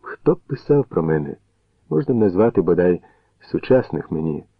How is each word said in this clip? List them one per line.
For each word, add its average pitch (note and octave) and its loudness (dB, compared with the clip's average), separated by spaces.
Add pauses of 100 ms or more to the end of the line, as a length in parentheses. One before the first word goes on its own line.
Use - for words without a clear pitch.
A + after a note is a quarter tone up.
Хто - -2
б - -4
писав - -2
про - -4
мене? D#2 -2 (540)
Можна D3 -2
б A#2+ 2
назвати G#2 2
бодай F2 2 (380)
сучасних - -2
мені. D#2+ -4 (160)